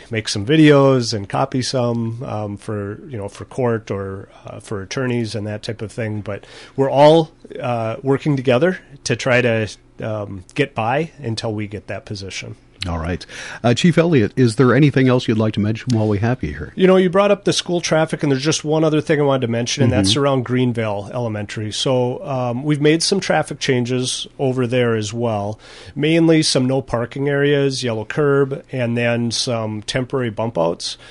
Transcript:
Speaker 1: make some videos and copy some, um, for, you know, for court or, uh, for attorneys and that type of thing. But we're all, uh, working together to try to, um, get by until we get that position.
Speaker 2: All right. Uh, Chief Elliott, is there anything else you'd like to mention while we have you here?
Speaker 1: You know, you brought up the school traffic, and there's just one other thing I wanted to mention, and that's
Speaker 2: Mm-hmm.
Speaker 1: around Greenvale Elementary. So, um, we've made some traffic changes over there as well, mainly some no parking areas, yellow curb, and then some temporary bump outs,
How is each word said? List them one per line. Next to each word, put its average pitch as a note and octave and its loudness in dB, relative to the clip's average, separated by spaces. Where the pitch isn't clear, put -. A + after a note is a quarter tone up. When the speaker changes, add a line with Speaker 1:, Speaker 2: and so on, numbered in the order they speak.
Speaker 1:
make A2 -4
some G2+ -4
videos C#3 6
and G2+ -6
copy C3+ -2
some, A#2 -2
um, G#2+ -8
for, G#2 -8
you C3+ -12
know, G2+ -8
for - -16
court A#2 -2
or, G2 -8
uh, G#2+ -14
for G#2 -10
attorneys A#2+ -4
and G#2 -6
that G#2 -8
type A2+ -8
of G#2 -10
thing. G#2+ -6
But G2 -10
we're C3+ 2
all, D3+ 6
uh, A2+ -4
working C#3 0
together C3 2
to B2+ 0
try B2 2
to, A2+ 2
um, G#2 -8
get C#3 -2
by C3 -2
until A2+ -6
we G#2 -6
get G2+ -12
that G2 -10
position. G#2 -12
Speaker 2:
All E2+ -4
right. E2+ -6
Uh, A#2+ 4
Chief D#3+ 4
Elliott, D#3+ 4
is A#2+ 4
there B2+ 6
anything C3+ 4
else B2+ 2
you'd A2 2
like G#2+ 0
to - -2
mention A2 -2
while A2 2
we G#2 0
have A#2 -2
you D2 -4
here? - -10
Speaker 1:
You F#3+ 4
know, F#3 6
you F#3+ 4
brought G3+ 2
up G3+ 0
the F3 0
school F3 -2
traffic, D#3+ 0
and D3 0
there's C3+ 0
just D#3 0
one D#3 2
other D3+ 2
thing D3 0
I D3 4
wanted C3+ 2
to A2+ -2
mention, A#2+ -2
and A#2 4
that's F#2+ 2
Speaker 2:
Mm-hmm. D3+ 0
Speaker 1:
around C3+ 2
Greenvale A2+ -2
Elementary. G#2+ -6
So, B2+ 0
um, B2+ -4
we've D3+ 0
made D#3 4
some G3 0
traffic D#3 -2
changes B2+ -2
over B2+ 0
there A#2+ 2
as G#2+ -4
well, A2 -4
mainly D#3+ 4
some C3+ 2
no C3+ 0
parking B2 -4
areas, C#3 0
yellow A2 -2
curb, C#3 0
and A#2+ -2
then A#2+ 0
some A2 -4
temporary B2+ -4
bump A2 -4
outs, E2+ -2